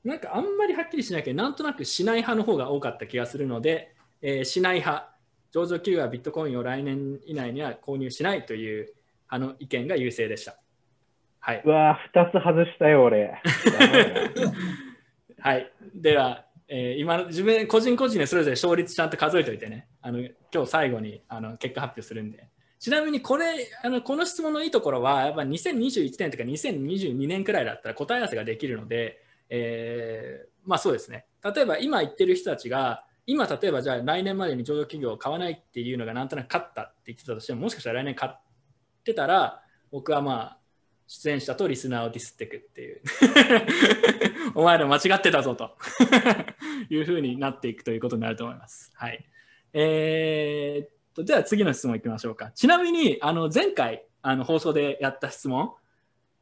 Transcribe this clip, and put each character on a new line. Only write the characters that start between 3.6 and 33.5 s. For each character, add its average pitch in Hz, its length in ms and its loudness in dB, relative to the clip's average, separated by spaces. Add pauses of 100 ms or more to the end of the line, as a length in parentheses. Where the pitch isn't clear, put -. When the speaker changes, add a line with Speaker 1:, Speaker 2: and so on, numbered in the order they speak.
Speaker 1:
で、 160 340 -2 (260)
え 139 200 -4
ー、 - 20 -4
し 180 160 -2
な 185 140 2
い 180 60 0
派、 151 340 -4 (380)
上 175 160 0
場 175 80 -2
企 175 200 0
業 160 60 0
が 120 80 -2
ビ 123 80 -8
ッ 123 60 -12
ト 151 80 -6
コ 156 160 -4
イ 135 40 -4
ン 123 80 -4
を 117 40 -4
来 131 200 -4
年 139 440 -4
以 156 80 -8
内 123 180 -6
に 143 80 -6
は 131 120 -6
購 139 240 -8
入 131 120 -4
し 147 140 -8
な 196 100 0
い - 140 -6
と 113 80 -6
い 107 260 -6
う - 100 -14 (400)
派 131 220 -4
の - 60 -16
意 135 80 -16
見 127 200 -4
が 180 80 -2
優 127 140 0
勢 113 180 -2
で 107 80 -6
し - 100 -14
た。 - 120 -16 (840)
は 120 140 -4
い。 107 100 -6
Speaker 2:
う 151 60 4
わ 156 300 6 (140)
ー、 175 120 8
二 175 60 -6
つ 175 120 2
外 170 220 6
し - 140 -14
た 151 80 6
よ、 143 160 10
俺。 107 360 4 (1000)
Speaker 1:
<laughs> - 1000 -6
は 135 160 2
い。 - 160 -6 (220)
で 156 240 4
は、 127 280 0 (220)
え 127 300 -4
ー、 - 20 -6
今 170 200 0
の 175 80 -4
自 170 160 -4
分、 220 240 4
個 220 120 6
人 240 160 4
個 254 120 0
人 220 100 0
で 143 80 2
そ 175 100 -2
れ 165 80 4
ぞ 143 60 4
れ 127 60 0
勝 170 200 4
率 175 200 -2
ち - 40 -2
ゃ 165 60 4
ん 156 60 -4
と 160 60 -6
数 156 200 2
え 156 60 4
て 123 80 -2
お - 20 -6
い 104 60 -10
て 110 100 -12
ね。 113 180 -16 (140)
あ 127 100 -10
の、 120 80 -4
今 127 440 -6
日 - 20 0
最 151 240 0
後 117 100 -4
に、 107 280 -12
あ 117 120 -12
の、 110 180 -10
結 123 180 -8
果 131 60 -6
発 127 100 -6
表 113 100 -14
す - 140 -18
る 110 80 -8
ん 107 80 -10
で。 - 180 -20 (340)
ち 233 80 -4
な 302 100 2
み 302 100 -2
に 277 100 -2
こ 269 160 0
れ、 320 320 -2 (120)
あ - 80 -4
の、 247 120 -2
こ 277 160 -4
の 349 80 0
質 359 160 -8
問 311 100 -2
の 302 100 -2
い 330 60 -4
い 311 40 -4
と 247 100 2
こ 143 100 0
ろ 127 100 0
は、 135 200 4
や 143 100 0
っ 143 40 -8
ぱ 147 100 -4
二 143 120 -4
千 294 220 -4
二 254 100 0
十 214 140 0
一 131 160 -6
年 160 120 -2
と - 60 -12
か 117 60 -6
二 135 140 -6
千 160 280 -4
二 185 140 -4
十 160 140 -4
二 135 140 -2
年 190 180 -4
く 208 80 0
ら 160 80 2
い 117 40 -2
だ 110 100 -6
っ - 60 -20
た 113 60 -12
ら 113 80 -8
答 185 180 -4
え 247 60 0
合 233 40 -2
わ 196 40 -4
せ 120 80 -6
が 110 80 -4
で 110 140 -4
き 143 100 -6
る 117 100 -4
の 110 120 -12
で、 117 340 -4 (260)
え 117 960 -8
ー、 - 40 -20 (160)
ま 185 100 2
あ - 40 0
そ 190 100 0
う 135 40 2
で 113 60 -2
す - 100 -14
ね。 110 160 -14 (180)
例 208 180 0
え 254 40 6
ば 170 120 0
今 247 240 0
言 147 80 -2
っ - 40 -16
て 190 120 2
る 180 100 4
人 180 140 -6
た 143 80 -4
ち 123 100 -14
が、 123 380 -2 (200)
今 262 220 0
例 180 220 -2